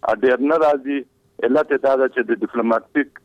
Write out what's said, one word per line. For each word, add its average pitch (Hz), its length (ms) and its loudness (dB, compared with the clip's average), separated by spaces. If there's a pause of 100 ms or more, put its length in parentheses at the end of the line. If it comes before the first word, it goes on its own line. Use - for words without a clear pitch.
آ، 110 100 0
ډېر 123 260 2
نه 143 160 0
راځي. 143 500 0 (380)
علت 147 280 0
یې 139 120 0
دا 135 120 2
ده 131 120 2
چې 127 140 -4
د 110 100 -2
ډیپلوماتیک 117 920 -4